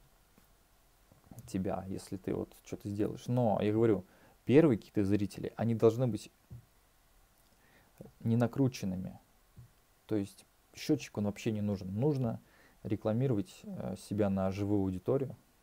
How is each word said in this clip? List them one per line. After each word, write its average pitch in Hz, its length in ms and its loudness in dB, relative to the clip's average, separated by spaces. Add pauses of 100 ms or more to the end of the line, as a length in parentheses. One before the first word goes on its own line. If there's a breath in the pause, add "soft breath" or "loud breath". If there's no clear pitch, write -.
(1500)
тебя, 92 420 -4
если 95 300 -10
ты - 160 -4
вот - 200 -6 (100)
что-то - 240 -10
сделаешь. 101 380 -4
Но, 123 360 2
я 104 100 2
говорю, 117 320 4 (400 soft breath)
первые 139 320 8
какие-то - 280 -2
зрители, 101 520 -2
они 117 180 0
должны 113 320 4
быть 107 240 -6 (1900 soft breath)
не 117 160 2
накрученными. 113 840 -2 (880)
То 110 100 0
есть 101 280 -4 (300)
счётчик, - 420 -2
он 104 80 0
вообще 101 260 -2
не 107 120 -2
нужен. 98 360 -4
Нужно 131 420 0 (420 soft breath)
рекламировать, 113 800 0
э, - 340 -8 (120)
себя 104 200 2
на 95 220 2
живую 101 300 0
аудиторию 117 560 -2 (260)